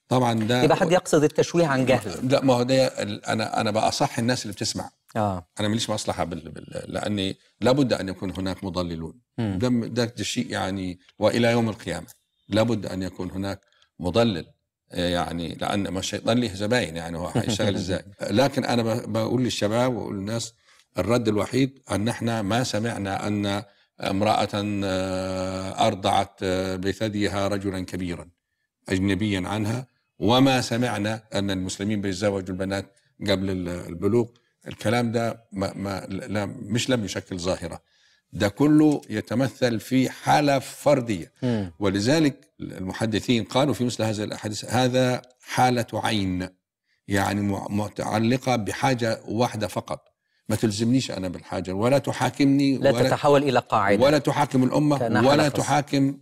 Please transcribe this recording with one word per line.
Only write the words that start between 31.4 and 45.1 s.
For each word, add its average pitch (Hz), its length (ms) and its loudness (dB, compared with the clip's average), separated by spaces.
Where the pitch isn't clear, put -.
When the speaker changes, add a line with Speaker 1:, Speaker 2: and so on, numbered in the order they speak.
Speaker 1:
المسلمين 98 500 -2
بيتزوجوا 98 480 -2
البنات 98 440 -4
قبل 98 300 0
ال-، 87 380 -4
البلوغ. 101 380 0
الكلام 117 440 -2
ده 117 400 -2
ما، 95 220 -4
ما، 98 340 -6
لا، 101 380 -6
مش 110 440 -4
لم 117 140 2
يشكل 95 340 -6
ظاهرة، 85 440 -4
ده 101 160 0
كله 151 520 6
يتمثل 113 720 0
في 127 300 2
حالة 139 480 2
فردية. 123 720 0
Speaker 2:
مم. 107 360 0
Speaker 1:
ولذلك 113 720 2
المحدثين 107 840 -2
قالوا 143 300 2
في 123 100 -2
مثل 117 180 -2
هذه 107 220 -2
الأحاديث: 104 400 -8
"هذا 127 580 2